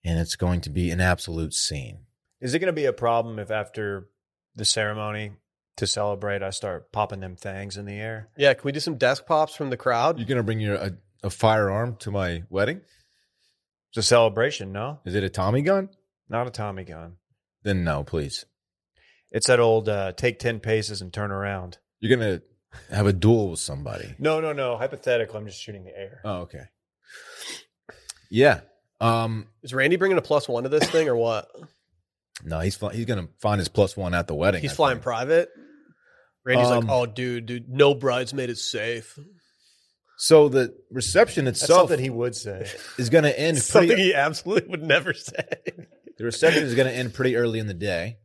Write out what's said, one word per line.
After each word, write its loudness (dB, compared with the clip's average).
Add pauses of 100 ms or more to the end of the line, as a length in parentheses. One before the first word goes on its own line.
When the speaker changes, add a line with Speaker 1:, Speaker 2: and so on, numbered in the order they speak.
Speaker 1:
And 0
it's -2
going 0
to -10
be -2
an -2
absolute -2
scene. -6 (420)
Speaker 2:
Is -4
it 0
gonna 0
be -2
a 2
problem -2
if -10
after -6 (460)
the -8
ceremony -2 (460)
to -2
celebrate, -2
I -6
start -10
popping -2
them -12
things -12
in -12
the -12
air? -12
Speaker 3:
Yeah, 4
can -4
we -2
do -6
some -6
desk 2
pops 0
from -6
the -4
crowd? 0
Speaker 1:
You're -6
gonna 0
bring -2
your, 0
a, -4 (320)
a -2
firearm 2
to -8
my -2
wedding? 0 (1080)
Speaker 2:
It's -8
a -2
celebration, 4
no? -8
Speaker 1:
Is -6
it 2
a -2
Tommy 0
gun? 0 (380)
Speaker 2:
Not -4
a -10
Tommy -8
gun. -16 (500)
Speaker 1:
Then 0
no, 0
please. -6 (840)
Speaker 2:
It's 0
that 6
old, 4
uh, -2
take -2
ten -2
paces -2
and -12
turn -4
around. -6 (200)
Speaker 1:
You're 4
gonna -2 (500)
have 4
a 6
duel 4
with -10
somebody. -10
Speaker 2:
No, 0
no, -4
no. -2
Hypothetical. -2
I'm -10
just -16
shooting -16
the -18
air. -16
Speaker 1:
Oh, -6
okay. -16 (1700)
Yeah. 4 (400)
Um, 0 (140)
Speaker 3:
Is -14
Randy 2
bringing 2
a 2
plus 0
one -2
to -4
this 2
thing 2
or 2
what? 0 (920)
Speaker 1:
No, -4
he's -2
fly-, -8
he's -6
gonna -4 (120)
find 0
his -2
plus 2
one -4
at 0
the -4
wedding, 0
Speaker 3:
He's -6
Speaker 1:
I -10
Speaker 3:
flying 2
Speaker 1:
think. -14
Speaker 3:
private? 0 (960)
Randy's 4
Speaker 1:
Um, 2
Speaker 3:
like, 2
"Oh, 2
dude, -6
dude, -10
no 6
bridesmaid -2
is -8
safe." -8 (1000)
Speaker 1:
So 8
the 0 (180)
reception 2
Speaker 2:
That's -2
Speaker 1:
itself 6
Speaker 2:
something 2
he -4
would -4
say. -10 (280)
Speaker 1:
is -2
gonna 6
end 0
Speaker 3:
Something 6
Speaker 1:
pretty 4
Speaker 3:
he 4
absolutely 0
would -8
never 2
say. -8 (720)
Speaker 1:
The -8
reception 4
is -2
gonna 4
end -4
pretty 0
early 0
in -4
the -6
day -4